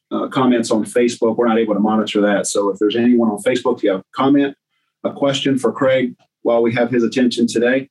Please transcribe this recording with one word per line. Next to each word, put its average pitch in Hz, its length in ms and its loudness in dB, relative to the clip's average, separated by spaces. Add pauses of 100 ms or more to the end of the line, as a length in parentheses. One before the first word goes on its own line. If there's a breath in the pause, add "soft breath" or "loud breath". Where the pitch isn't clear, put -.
(120)
uh, - 160 -6
comments 123 420 0
on 107 140 0
Facebook, 117 540 0
we're 120 100 2
not 113 100 2
able 107 180 0
to 98 40 -2
monitor 107 420 0
that. 101 260 0
So 101 220 0
if 98 100 -4
there's 107 160 0
anyone 120 340 2
on 101 120 -4
Facebook, 127 360 -2
if - 60 -14
you 101 80 2
have 95 100 -2
a - 20 -18 (100)
comment, 139 420 2 (480)
a 113 100 -6
question 139 440 -2
for 113 140 -2
Craig 127 440 0 (260)
while 117 200 2
we 117 120 0
have 120 180 0
his 120 120 2
attention 117 440 0
today, 123 440 0